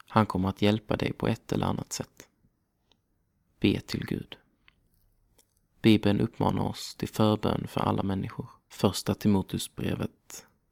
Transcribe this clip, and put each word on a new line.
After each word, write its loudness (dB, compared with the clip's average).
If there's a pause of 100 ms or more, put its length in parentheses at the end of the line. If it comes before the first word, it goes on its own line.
Han 4
kommer 0
att -6
hjälpa 2
dig -2
på -4
ett -4
eller 0
annat -4
sätt. -12 (1300)
Be 2
till -6
Gud. -8 (1400)
Bibeln 6
uppmanar 0
oss -8
till -6
förbön 0
för -4
alla 0
människor. -6 (200)
Första 0
Timoteusbrevet -4 (260)